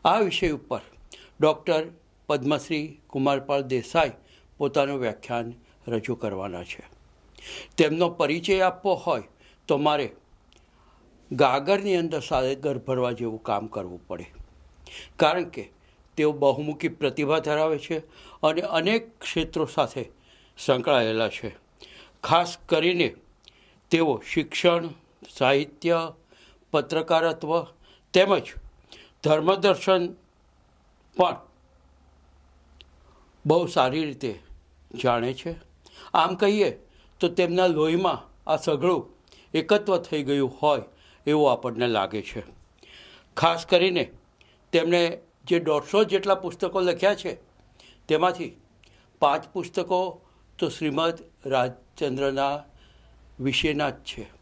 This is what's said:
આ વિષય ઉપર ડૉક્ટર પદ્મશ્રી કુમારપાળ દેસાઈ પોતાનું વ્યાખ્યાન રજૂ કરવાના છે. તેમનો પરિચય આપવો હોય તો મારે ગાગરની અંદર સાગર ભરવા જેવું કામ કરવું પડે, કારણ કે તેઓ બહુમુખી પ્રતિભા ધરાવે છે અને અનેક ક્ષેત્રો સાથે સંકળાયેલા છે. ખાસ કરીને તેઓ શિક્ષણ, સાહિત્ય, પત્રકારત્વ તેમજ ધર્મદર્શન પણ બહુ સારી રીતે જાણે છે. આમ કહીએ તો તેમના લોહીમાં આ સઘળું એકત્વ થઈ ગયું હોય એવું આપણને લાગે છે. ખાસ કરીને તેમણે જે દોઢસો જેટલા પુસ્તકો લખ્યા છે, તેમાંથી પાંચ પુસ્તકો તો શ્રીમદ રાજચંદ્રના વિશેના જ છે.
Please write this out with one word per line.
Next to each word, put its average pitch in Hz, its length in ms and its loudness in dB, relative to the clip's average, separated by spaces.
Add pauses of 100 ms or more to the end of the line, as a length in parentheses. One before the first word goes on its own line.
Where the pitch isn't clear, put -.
આ 190 140 4
વિષય 185 320 0
ઉપર 131 300 -8 (580)
ડૉક્ટર 156 480 0 (400)
પદ્મશ્રી 147 800 -2
કુમારપાળ 139 540 -2
દેસાઈ 131 500 -2 (460)
પોતાનું 139 420 0
વ્યાખ્યાન 117 540 -6 (340)
રજૂ 113 280 -4
કરવાના 95 480 -8
છે. - 200 -14 (920)
તેમનો 165 320 2
પરિચય 170 520 0
આપવો 185 340 0
હોય 127 280 -4 (440)
તો 143 100 2
મારે 147 380 0 (1160)
ગાગરની 151 640 2
અંદર 165 240 -2
સાગર 135 580 -2
ભરવા 127 340 -2
જેવું 113 320 -6
કામ 104 240 -4
કરવું 90 400 -10
પડે, 87 240 -12 (840)
કારણ 170 280 0
કે 131 280 -14 (460)
તેઓ 151 140 2
બહુમુખી 143 560 0
પ્રતિભા 147 520 -2
ધરાવે 151 400 0
છે 160 200 -8 (440)
અને 160 180 2
અનેક 196 580 -2
ક્ષેત્રો 160 460 -4
સાથે 127 460 -4 (460)
સંકળાયેલા 117 720 2
છે. - 260 -10 (680)
ખાસ 175 340 2 (120)
કરીને 170 460 2 (760)
તેઓ 156 300 2
શિક્ષણ, 170 680 0 (480)
સાહિત્ય, 151 760 0 (580)
પત્રકારત્વ 160 920 0 (500)
તેમજ 185 400 4 (720)
ધર્મદર્શન 180 880 2 (1040)
પણ 180 180 4 (2000)
બહુ 170 220 4
સારી 151 380 0
રીતે 127 340 -8 (640)
જાણે 120 300 0
છે. 165 220 -10 (580)
આમ 185 220 4
કહીએ 202 440 2 (400)
તો 175 80 2
તેમના 175 400 2
લોહીમાં 160 840 0
આ 156 60 4
સઘળું 151 540 0 (440)
એકત્વ 196 440 2
થઈ 156 260 -4
ગયું 139 380 0
હોય 147 220 2 (440)
એવું 147 240 4
આપણને 120 360 0
લાગે 101 340 0
છે. - 220 -12 (960)
ખાસ 170 280 2
કરીને 175 460 2 (600)
તેમણે 170 500 2 (240)
જે 170 140 2
દોઢસો 160 440 2
જેટલા 196 320 2
પુસ્તકો 185 460 -4
લખ્યા 185 340 2
છે, - 220 -10 (680)
તેમાંથી 175 500 0 (640)
પાંચ 151 280 2
પુસ્તકો 180 760 -4 (360)
તો 160 120 -2
શ્રીમદ 160 560 -2 (200)
રાજચંદ્રના 139 1160 -2 (760)
વિશેના 139 500 0
જ 131 40 -6
છે. - 320 -14 (160)